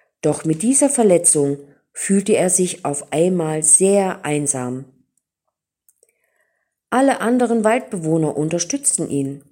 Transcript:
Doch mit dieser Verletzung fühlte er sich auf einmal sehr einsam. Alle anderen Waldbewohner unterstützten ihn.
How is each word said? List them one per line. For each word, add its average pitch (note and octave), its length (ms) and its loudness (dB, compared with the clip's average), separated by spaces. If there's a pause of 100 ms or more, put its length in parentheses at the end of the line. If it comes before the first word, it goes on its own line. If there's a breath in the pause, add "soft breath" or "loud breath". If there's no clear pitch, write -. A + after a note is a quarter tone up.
(220)
Doch D3+ 220 -2
mit D#3+ 180 -2
dieser C4+ 260 2
Verletzung E3+ 680 2 (340 loud breath)
fühlte G3 440 0
er F3 120 0
sich F3+ 360 -2
auf C#3+ 280 -6
einmal D#3+ 520 0
sehr G3 600 2
einsam. C#3 600 -4 (2000)
Alle C4 300 2
anderen A#3 440 0
Waldbewohner E3 720 0
unterstützten E3 760 -4
ihn. C#3 420 -6